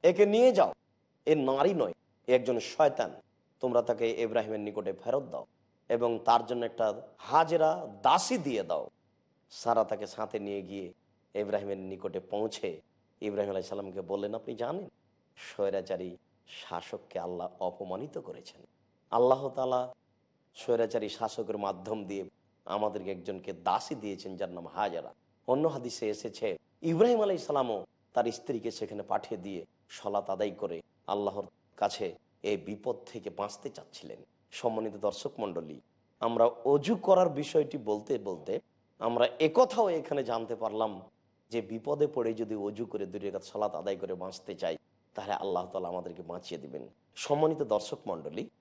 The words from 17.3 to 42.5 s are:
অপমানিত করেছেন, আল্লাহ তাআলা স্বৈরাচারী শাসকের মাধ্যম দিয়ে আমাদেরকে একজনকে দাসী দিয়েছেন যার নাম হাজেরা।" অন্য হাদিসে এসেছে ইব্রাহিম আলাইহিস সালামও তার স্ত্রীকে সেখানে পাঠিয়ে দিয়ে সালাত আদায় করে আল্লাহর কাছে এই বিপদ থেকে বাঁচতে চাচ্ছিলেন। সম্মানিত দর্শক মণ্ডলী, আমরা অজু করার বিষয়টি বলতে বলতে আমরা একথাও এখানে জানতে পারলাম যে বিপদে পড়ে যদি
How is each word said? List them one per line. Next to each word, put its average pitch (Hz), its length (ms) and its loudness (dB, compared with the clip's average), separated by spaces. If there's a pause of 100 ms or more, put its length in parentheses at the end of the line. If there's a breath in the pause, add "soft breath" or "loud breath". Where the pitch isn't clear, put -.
অপমানিত 98 580 -6
করেছেন, - 440 -14 (500)
আল্লাহ 127 380 6
তাআলা 127 440 0 (640)
স্বৈরাচারী 113 540 0
শাসকের 110 480 -4
মাধ্যম 98 480 -4
দিয়ে 95 240 -6 (360)
আমাদেরকে 98 460 0
একজনকে 92 420 -8
দাসী 90 420 0
দিয়েছেন 95 420 -8
যার 95 120 -4
নাম 85 180 -10
হাজেরা।" 80 460 -4 (340)
অন্য 143 200 4
হাদিসে 123 420 -4
এসেছে 104 480 -4 (240)
ইব্রাহিম 214 400 4
আলাইহিস 190 260 0
সালামও 123 380 0 (280)
তার 117 180 2
স্ত্রীকে 113 400 -4
সেখানে 104 320 -8
পাঠিয়ে 101 380 -4
দিয়ে 90 240 -8 (240)
সালাত 101 400 -4
আদায় 98 220 0
করে 85 300 -8 (260)
আল্লাহর 101 380 -2 (320)
কাছে 101 380 -2 (280)
এই 101 140 0
বিপদ 104 380 -6 (100)
থেকে 101 240 -10
বাঁচতে 101 400 -8
চাচ্ছিলেন। - 500 -16 (320)
সম্মানিত 110 420 -2
দর্শক 101 460 -2
মণ্ডলী, 80 420 -6 (380)
আমরা 117 260 4
অজু 143 500 2
করার 185 340 6
বিষয়টি 143 480 0
বলতে 107 400 -2
বলতে 98 420 -6 (400)
আমরা 117 300 2 (100)
একথাও 214 500 4
এখানে 147 340 0
জানতে 117 320 -2
পারলাম 107 460 -2 (480)
যে 117 120 -2
বিপদে 147 460 0
পড়ে 117 260 0
যদি 110 220 -4